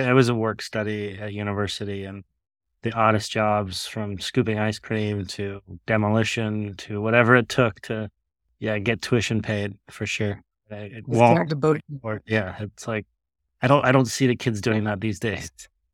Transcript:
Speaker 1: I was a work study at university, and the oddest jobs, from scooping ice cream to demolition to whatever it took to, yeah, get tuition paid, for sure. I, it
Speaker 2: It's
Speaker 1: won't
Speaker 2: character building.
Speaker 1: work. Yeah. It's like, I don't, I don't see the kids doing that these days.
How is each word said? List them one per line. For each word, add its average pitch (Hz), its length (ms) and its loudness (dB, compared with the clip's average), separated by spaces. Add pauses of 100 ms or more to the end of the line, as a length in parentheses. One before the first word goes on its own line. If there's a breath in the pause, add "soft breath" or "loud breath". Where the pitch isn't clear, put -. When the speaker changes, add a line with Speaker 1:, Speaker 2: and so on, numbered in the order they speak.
Speaker 1:
I 127 40 4
was 127 160 8
a 120 60 2
work 110 260 -2
study 104 580 -4
at 104 140 -8
university, 101 720 -4
and 95 200 -12 (600)
the 113 100 -2
oddest 110 380 4
jobs, 104 560 -2
from 101 320 -6
scooping 107 400 0
ice 107 200 -2
cream 104 460 -4
to 101 360 -8 (260)
demolition 107 880 0
to 104 240 -8
whatever 117 340 6
it 120 140 4
took 117 320 2
to, 110 280 -6 (500)
yeah, 107 200 -2
get 110 220 -2
tuition 113 400 0
paid, 104 320 -4 (160)
for - 160 -8
sure. 101 360 -4 (280)
I, 107 60 -14
it 104 240 -14
Speaker 2:
It's 110 80 -16
Speaker 1:
won't 120 300 6
Speaker 2:
character 160 180 0
building. 151 260 0 (220)
Speaker 1:
work. 107 240 -6
Yeah. 104 320 0
It's - 280 -10
like, 110 200 -6 (540)
I 131 60 2
don't, 143 160 6
I 127 80 4
don't 131 140 6
see 131 220 0
the 123 80 2
kids 110 260 -4
doing 107 220 2
that 104 180 -2
these 107 180 -4
days. - 300 -4 (440)